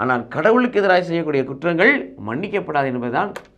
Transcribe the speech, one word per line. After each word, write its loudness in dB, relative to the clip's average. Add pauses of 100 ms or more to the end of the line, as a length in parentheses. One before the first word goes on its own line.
ஆனால் 0 (120)
கடவுளுக்கு 2
எதிராய் 2
செய்யக்கூடிய 0
குற்றங்கள் 2 (360)
மன்னிக்கப்படாது -2
என்பதுதான் -2 (280)